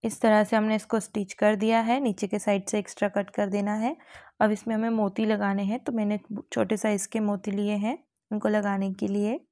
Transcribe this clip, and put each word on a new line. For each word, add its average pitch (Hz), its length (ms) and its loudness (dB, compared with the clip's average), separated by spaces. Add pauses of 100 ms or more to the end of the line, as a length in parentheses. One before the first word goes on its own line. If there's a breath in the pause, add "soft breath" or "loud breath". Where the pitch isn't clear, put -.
इस - 120 -6
तरह 214 240 6
से 220 120 0
हमने 220 200 2
इसको 214 240 -2
स्टिच 196 320 -6
कर 208 240 4
दिया 220 240 2
है, 233 200 2
नीचे 214 260 0
के 208 120 -2
साइड 196 300 0
से 214 100 0
एक्स्ट्रा 202 300 -2
कट 196 220 -2
कर 202 180 -2
देना 202 260 -2
है। 233 220 -2 (440 loud breath)
अब 214 100 4
इसमें 220 240 -4
हमें 220 160 0
मोती 214 340 0
लगाने 202 380 0
हैं, 202 160 -2
तो - 140 -4
मैंने 208 260 0 (340)
छोटे 220 240 0
साइज 208 300 0
के 226 140 -4
मोती 202 300 -2
लिए 208 260 -2
हैं 214 220 -2 (320)
उनको 214 180 -2
लगाने 202 440 0
के 202 160 -4
लिए। 208 320 -2 (100)